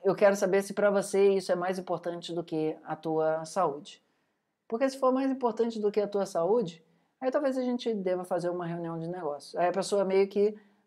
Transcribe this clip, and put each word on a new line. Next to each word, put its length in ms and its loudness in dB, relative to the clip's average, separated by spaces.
eu 120 2
quero 200 6
saber 280 2
se 100 -10
pra 160 2
você 440 4
isso 180 0
é 40 2
mais 220 -2
importante 560 -6
do 100 -2
que 400 -2
a 120 -6
tua 500 -2
saúde. 560 -2
Porque 220 0
se 80 -8
for 140 2
mais 180 2
importante 500 0
do 120 2
que 80 0
a 80 2
tua 180 0
saúde, 580 0
aí 100 -2
talvez 280 0
a 40 -2
gente 320 -2
deva 300 -2
fazer 260 -2
uma 160 -4
reunião 320 -6
de 100 -6
negócio." 520 -6
Aí 80 4
a 40 2
pessoa 340 0
meio 220 4
que, 300 0